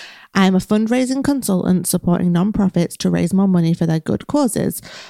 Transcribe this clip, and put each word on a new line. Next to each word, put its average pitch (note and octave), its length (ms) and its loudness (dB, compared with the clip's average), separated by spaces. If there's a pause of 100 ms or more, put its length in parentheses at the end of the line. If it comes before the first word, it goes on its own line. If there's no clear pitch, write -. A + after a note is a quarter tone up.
(340)
"I F#3+ 120 4
am F#3+ 80 4
a F#3 40 4
fundraising B3 680 0
consultant F#3 600 0
supporting F3 440 0
nonprofits F3+ 680 0
to F#3 120 -2
raise E3+ 220 0
more F#3+ 160 2
money E3+ 240 2
for E3 140 0
their D#3+ 140 0
good - 260 -4
causes. - 560 -2 (260)